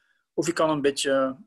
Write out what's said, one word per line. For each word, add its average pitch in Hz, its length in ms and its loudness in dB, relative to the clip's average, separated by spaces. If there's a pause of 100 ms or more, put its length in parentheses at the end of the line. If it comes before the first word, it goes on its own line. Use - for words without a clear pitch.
(340)
Of 151 120 -2
je 170 60 0
kan 160 180 2
een 151 100 0
beetje, 135 560 0 (100)